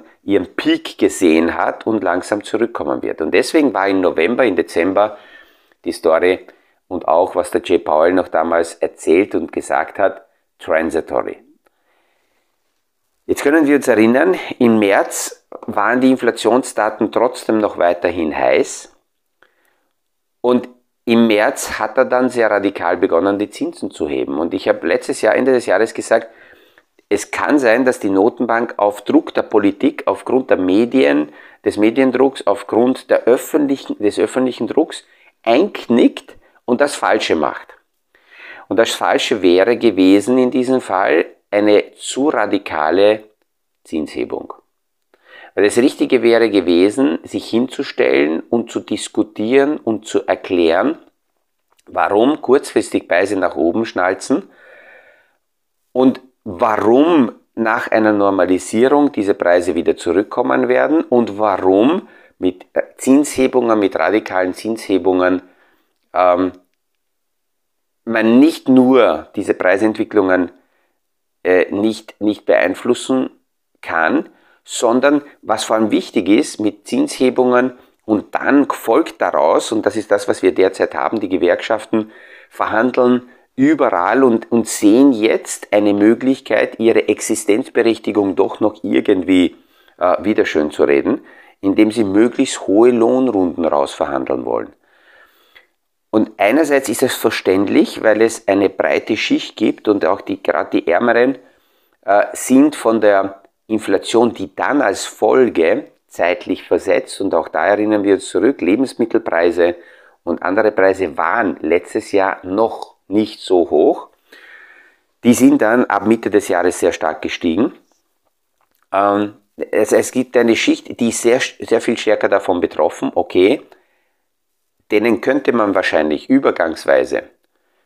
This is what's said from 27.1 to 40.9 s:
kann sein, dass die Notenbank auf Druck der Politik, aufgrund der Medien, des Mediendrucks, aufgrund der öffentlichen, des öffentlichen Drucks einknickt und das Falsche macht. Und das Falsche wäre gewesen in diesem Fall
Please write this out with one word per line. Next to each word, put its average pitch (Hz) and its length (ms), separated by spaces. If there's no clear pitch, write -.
kann 101 280
sein, 123 240
dass 127 160
die 104 100
Notenbank 117 680
auf 104 260
Druck 147 300
der 117 100
Politik, 107 640
aufgrund 127 440
der 101 80
Medien, 123 720
des 101 140
Mediendrucks, 127 720
aufgrund 117 600
der 110 140
öffentlichen, 139 760
des 101 200
öffentlichen 123 480
Drucks - 360
einknickt 135 920
und 123 160
das 143 160
Falsche 101 400
macht. 69 420
Und 98 80
das 113 140
Falsche 107 500
wäre 92 360
gewesen 101 600
in 127 140
diesem 127 300
Fall 117 440